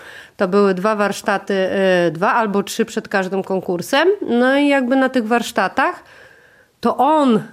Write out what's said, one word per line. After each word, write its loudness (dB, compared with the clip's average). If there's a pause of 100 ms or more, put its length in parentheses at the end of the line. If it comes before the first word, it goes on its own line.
(380)
To 0
były 2
dwa 0
warsztaty, -2
e, 2
dwa 0
albo 0
trzy -4
przed -8
każdym -2
konkursem. -2 (140)
No 2
i 2
jakby 0
na 2
tych -2
warsztatach -2 (800)
to -2
on, 2 (120)